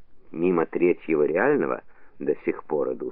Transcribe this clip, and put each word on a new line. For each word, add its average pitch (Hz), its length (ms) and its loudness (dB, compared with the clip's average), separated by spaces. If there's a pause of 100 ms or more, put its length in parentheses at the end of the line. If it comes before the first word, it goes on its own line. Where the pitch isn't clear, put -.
(320)
мимо 85 340 2
Третьего 78 580 2
реального, 85 580 2 (380)
до 71 160 0 (100)
сих - 180 -2
пор 67 300 -2
иду - 180 -6